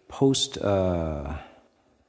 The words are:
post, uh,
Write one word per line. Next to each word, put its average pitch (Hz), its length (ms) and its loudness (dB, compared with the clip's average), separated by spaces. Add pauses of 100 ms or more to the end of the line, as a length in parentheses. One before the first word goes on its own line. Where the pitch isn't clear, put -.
post, - 500 0
uh, 82 800 0 (720)